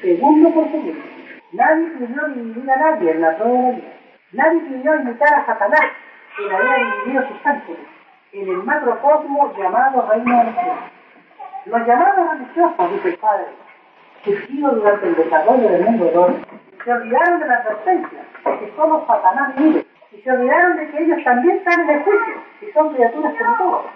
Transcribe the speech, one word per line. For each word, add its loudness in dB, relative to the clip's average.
segundo 4
por 2
segundo. -8
Nadie 2
pidió -6
dividir -10
a 4
nadie 0
en -2
la 0
prueba 0
de 0
la 0
vida. -18
Nadie 2
pidió -2
imitar 0
a 2
Satanás, 0
que -8
le -4
había 2
dividido -4
sus -14
ángeles, -6
en -8
el -4
macrocosmos 0
llamado 0
reino 2
de 6
los -2
cielos. -4
Los -2
llamados 4
religiosos, 0
dice -2
el -6
Padre, -4
surgido -2
durante 0
el 0
desarrollo 2
del 2
mundo 2
de 2
hoy, 4
se -4
olvidaron 0
de -6
la 2
advertencia -4
de -2
que -14
solo 0
Satanás 0
vive, 2
y -20
se -2
olvidaron 2
de -8
que -4
ellos 0
también 2
están 0
en -2
el 0
juicio, 0
y -16
son 2
criaturas 0
como 0
todos. -2